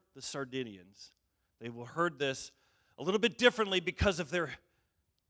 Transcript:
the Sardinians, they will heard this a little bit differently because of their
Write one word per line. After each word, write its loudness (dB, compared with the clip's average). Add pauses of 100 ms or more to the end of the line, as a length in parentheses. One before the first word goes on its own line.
(140)
the -16
Sardinians, -8 (480)
they -8
will -10
heard 0
this -2 (460)
a -8
little 2
bit 2
differently 4
because 2
of -6
their -2 (760)